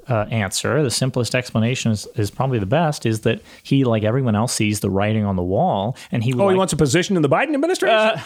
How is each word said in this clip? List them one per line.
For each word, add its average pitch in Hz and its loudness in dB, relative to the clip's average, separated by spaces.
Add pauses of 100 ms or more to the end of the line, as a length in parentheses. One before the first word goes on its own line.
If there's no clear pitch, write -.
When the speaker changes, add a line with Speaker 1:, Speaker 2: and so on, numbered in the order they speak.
Speaker 1:
uh, 107 0
answer, 110 0
the 127 0
simplest 127 -2
explanation 120 -2
is, 107 -2
is 104 -2
probably 127 -2
the 98 -2
best, 147 0
is 110 -2
that 113 0 (220)
he, 135 2
like 113 0
everyone 117 0
else, 117 0
sees 104 0
the 101 0
writing 104 0
on 98 0
the 90 0
wall, 107 0 (160)
and 120 0
he 127 -2
Speaker 2:
Oh, - -2
he 190 0
Speaker 1:
liked 190 4
Speaker 2:
wants 185 0
a - -2
position 160 2
in 160 2
the 143 4
Biden 262 0
administration? 320 2
Speaker 1:
Uh, 214 2